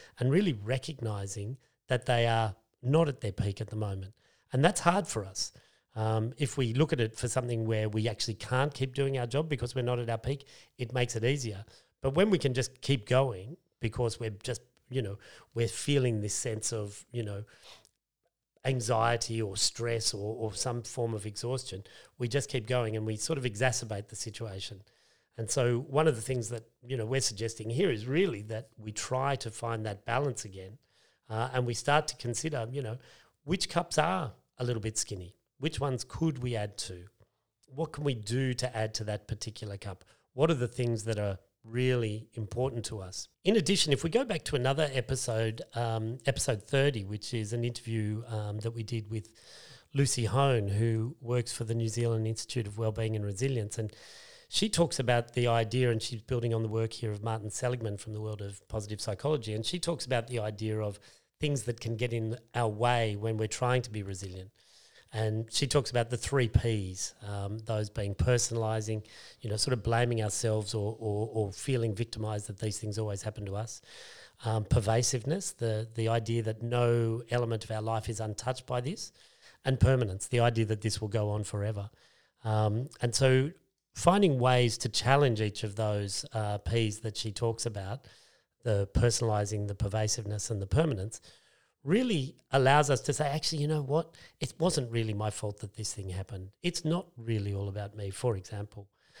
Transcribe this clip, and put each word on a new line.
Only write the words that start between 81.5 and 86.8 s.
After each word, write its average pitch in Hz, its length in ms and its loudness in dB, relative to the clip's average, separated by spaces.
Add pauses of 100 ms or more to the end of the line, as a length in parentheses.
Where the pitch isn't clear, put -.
Um, 107 440 2 (120)
and 117 140 0
so 131 360 6 (440)
finding 175 440 6
ways 123 400 6
to 120 100 -2
challenge 123 520 4
each 107 240 -2
of 98 120 -6
those, 104 560 -2
uh, 104 260 -2
Ps 110 420 0